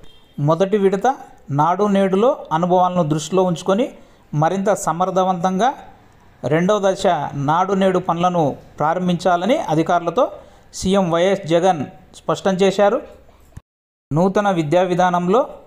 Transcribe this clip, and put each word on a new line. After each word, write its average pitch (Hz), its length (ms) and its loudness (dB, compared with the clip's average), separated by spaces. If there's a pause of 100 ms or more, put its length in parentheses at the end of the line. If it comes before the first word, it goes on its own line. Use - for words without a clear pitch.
(400)
మొదటి 170 380 2
విడత 196 300 0 (440)
నాడు 165 320 0 (120)
నేడులో 196 340 2 (220)
అనుభవాలను 180 600 2
దృష్టిలో 170 320 -2
ఉంచుకొని 190 420 -2 (480)
మరింత 180 360 0 (160)
సమర్థవంతంగా 185 840 0 (720)
రెండవ 180 420 0
దశ 185 200 0 (440)
నాడు 185 240 0
నేడు 190 260 2
పనులను 175 440 0 (360)
ప్రారంభించాలని 180 800 0 (160)
అధికారులతో 170 500 0 (500)
సీఎం 190 380 0
వైఎస్ 185 420 0
జగన్ 170 280 2 (380)
స్పష్టం 190 340 -2 (100)
చేశారు. 202 360 2 (1120)
నూతన 190 400 0
విద్యా 170 400 0
విధానంలో 180 500 2 (260)